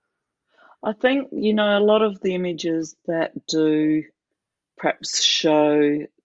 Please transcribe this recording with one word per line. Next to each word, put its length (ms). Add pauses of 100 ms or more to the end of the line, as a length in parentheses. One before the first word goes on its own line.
(800)
I 120
think, 400
you 200
know, 240
a 60
lot 180
of 200
the 140
images 600 (120)
that 260 (140)
do 560 (760)
perhaps 440
show 840 (180)